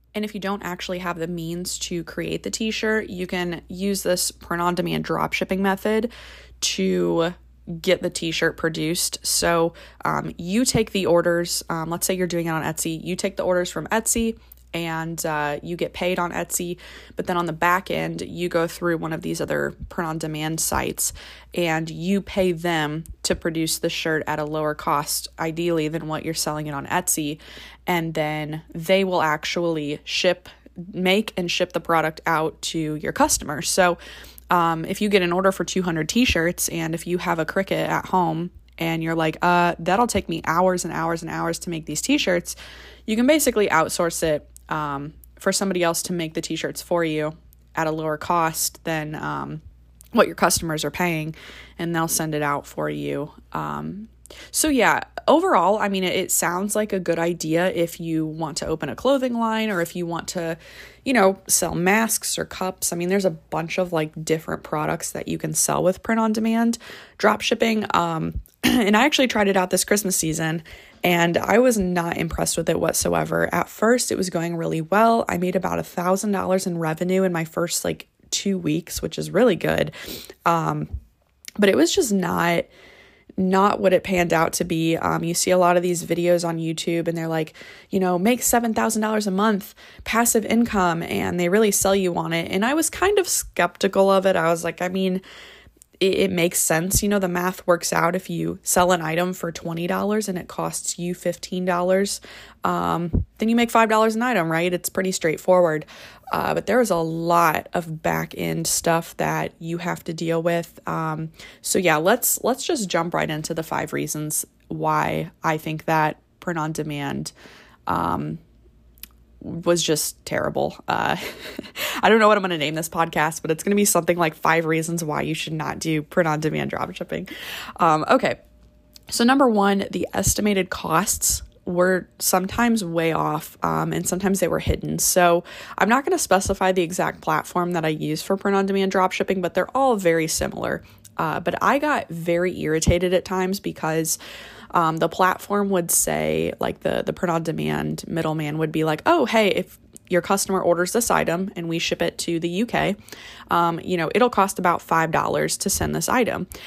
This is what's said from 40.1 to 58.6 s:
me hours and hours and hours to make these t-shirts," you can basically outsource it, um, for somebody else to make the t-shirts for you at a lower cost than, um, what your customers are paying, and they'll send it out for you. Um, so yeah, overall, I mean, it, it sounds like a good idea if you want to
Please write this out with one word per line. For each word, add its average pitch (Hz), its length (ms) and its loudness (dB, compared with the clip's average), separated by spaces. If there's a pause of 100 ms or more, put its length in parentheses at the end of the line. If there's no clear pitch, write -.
me 160 160 -4
hours 180 400 2
and 165 80 -6
hours 165 300 -2
and 165 80 -8
hours 165 300 -4
to 180 100 -8
make 160 160 -6
these 151 160 -6
t-shirts," 202 520 0 (520)
you 214 100 0
can 240 100 4
basically 247 420 4
outsource 165 540 2
it, 151 240 0 (240)
um, 147 440 -4 (240)
for 196 120 0
somebody 190 320 0
else 170 200 0
to - 100 -6
make 160 220 -4
the 165 80 -4
t-shirts 160 400 -6
for 175 200 0
you 156 300 -2 (420)
at 160 120 0
a 156 40 0
lower 156 280 -4
cost 165 680 -2
than, 156 300 -4
um, 147 480 -8 (500)
what 220 140 6
your 165 100 -8
customers 165 480 0
are 147 60 -2
paying, 160 440 -2 (440)
and 170 160 -4
they'll 165 120 0
send 160 280 -2
it 151 80 -2
out 143 240 -2
for 151 240 -6
you. 143 400 -6 (220)
Um, 156 560 -8 (420)
so - 180 0
yeah, 196 320 4 (260)
overall, 226 520 6
I 202 100 0
mean, 196 160 0
it, 180 100 0
it 185 160 -2
sounds 185 460 0
like 214 160 -2
a 190 80 -2
good 170 180 -2
idea 170 520 0
if 170 280 -2
you 160 280 -2
want 156 320 -6
to - 80 -6